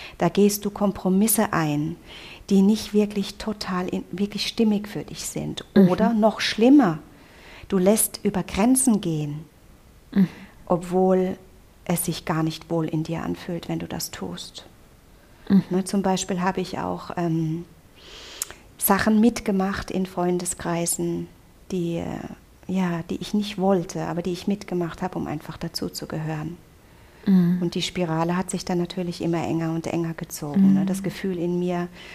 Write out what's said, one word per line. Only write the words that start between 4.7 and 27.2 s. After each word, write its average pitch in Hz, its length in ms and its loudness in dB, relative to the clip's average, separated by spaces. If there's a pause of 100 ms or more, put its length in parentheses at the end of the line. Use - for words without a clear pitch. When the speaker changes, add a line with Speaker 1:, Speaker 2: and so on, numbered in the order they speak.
Speaker 1:
für 147 160 -8
dich - 200 -12
sind.“ 151 400 -8 (100)
Speaker 2:
Mhm. 196 140 10
Speaker 1:
Oder 214 240 4
noch 214 280 4
schlimmer, 226 580 6 (680)
du 196 100 2
lässt 202 440 4
über 196 200 0
Grenzen 233 580 4
gehen, 151 460 -4 (640)
Speaker 2:
Mhm. 196 160 4 (380)
Speaker 1:
obwohl 185 720 2 (480)
es 170 180 0
sich - 220 -6
gar 160 160 0
nicht 160 260 -4
wohl 165 200 0
in 160 160 -2
dir 160 180 -6
anfühlt, 175 480 -6
wenn 165 80 -4
du 165 100 -8
das - 220 -8
tust. - 560 -12 (800)
Speaker 2:
Mhm. 196 220 6
Speaker 1:
Ne, 185 140 0
zum 196 180 -2
Beispiel 185 400 0
habe 185 180 0
ich 185 180 -6
auch... 175 380 -6
Ähm, 165 480 0 (1120)
Sachen 214 420 2
mitgemacht 196 680 0
in 185 160 -4
Freundeskreisen, 170 1200 -2 (460)
die, 170 240 -2
äh, - 220 -6 (500)
ja, 180 420 0
die 185 60 -4
ich - 180 -8
nicht 208 240 -4
wollte, 180 480 0
aber 170 160 -4
die 180 100 -4
ich 175 140 -8
mitgemacht 180 560 -4
habe, 180 160 -4
um - 80 -6
einfach - 300 -10
dazuzugehören. 156 1000 -8 (720)